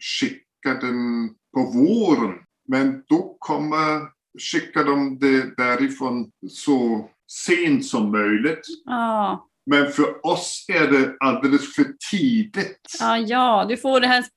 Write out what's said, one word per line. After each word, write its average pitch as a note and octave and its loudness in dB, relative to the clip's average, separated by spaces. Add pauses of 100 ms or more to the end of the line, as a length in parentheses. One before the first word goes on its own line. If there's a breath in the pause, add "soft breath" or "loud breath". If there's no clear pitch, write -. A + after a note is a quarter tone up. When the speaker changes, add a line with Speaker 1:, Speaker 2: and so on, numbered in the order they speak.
(200)
Speaker 1:
skickar - -6
den A#2+ -2 (240)
på C4 0
våren. C3+ 2 (320)
Men C3+ 0
då F3+ 0
kommer, D3+ -2 (500)
skickar D#3 -2
de C#3 0
det C3 2
därifrån B2 -2 (180)
så A#2 0 (380)
sent E3+ 2
som G#2+ -2
möjligt. G#2+ 0 (180)
Speaker 2:
Ja. A3 -4 (180)
Speaker 1:
Men C#3+ 2
för - -2
oss - -4
är D#3+ 2
det C3+ 2
alldeles C3+ 0
för D3 2 (260)
tidigt. G3 -2
Speaker 2:
Ja, A3+ 0
ja, A#3 2
du B3 -2
får C4 0
det B3 4
här B3+ 4 (120)